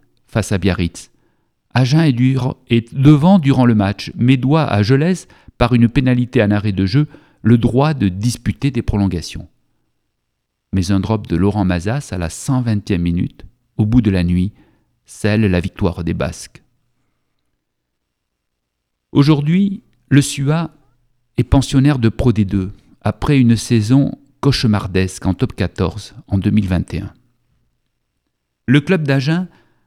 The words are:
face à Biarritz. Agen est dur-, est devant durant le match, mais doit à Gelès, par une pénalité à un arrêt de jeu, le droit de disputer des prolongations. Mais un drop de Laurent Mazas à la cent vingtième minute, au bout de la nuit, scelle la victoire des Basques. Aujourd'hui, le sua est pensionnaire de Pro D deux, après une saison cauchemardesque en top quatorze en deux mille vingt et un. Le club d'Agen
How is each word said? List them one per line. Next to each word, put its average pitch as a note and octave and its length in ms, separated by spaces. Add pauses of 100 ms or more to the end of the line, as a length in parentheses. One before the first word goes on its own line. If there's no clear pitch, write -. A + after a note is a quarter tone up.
(280)
face - 240
à G#2 60
Biarritz. F2+ 540 (600)
Agen C3 280
est D3+ 120
dur-, B2+ 440 (100)
est A#2 260
devant D3+ 460
durant C3 260
le A#2 100
match, G2+ 400
mais B2 220
doit C3+ 280
à G#2 180
Gelès, C#3+ 440 (300)
par A#2+ 160
une A#2+ 140
pénalité B2 540
à G#2 40
un G2+ 60
arrêt G#2 220
de F#2 120
jeu, C#3 220 (340)
le A#2 160
droit B2 360
de A#2 160
disputer A2+ 600
des B2 120
prolongations. F2+ 640 (1300)
Mais F#2+ 180
un G2 80
drop G#2 280
de E2+ 100
Laurent G2+ 260
Mazas F#2+ 480
à F#2 60
la E2+ 120
cent B2+ 320
vingtième G#2 400
minute, F2 440 (320)
au G#2+ 80
bout A#2 160
de G#2 100
la F#2 120
nuit, F2+ 280 (540)
scelle G#2+ 360
la F#2 180
victoire F2 440
des E2+ 100
Basques. - 500 (2500)
Aujourd'hui, D#3 720 (260)
le C#3 120
sua D3+ 500 (640)
est A#2 60
pensionnaire C#3 560
de A2 100
Pro A#2+ 240
D G#2 100
deux, F#2+ 300 (280)
après C3+ 380
une A#2 160
saison A#2+ 640 (240)
cauchemardesque G2 840
en F#2 80
top - 220
quatorze - 580 (140)
en G#2 100
deux G2+ 140
mille G#2 160
vingt F2 260
et E2+ 80
un. F#2+ 120 (1500)
Le C#3 160
club E3+ 220
d'Agen C#3+ 440 (400)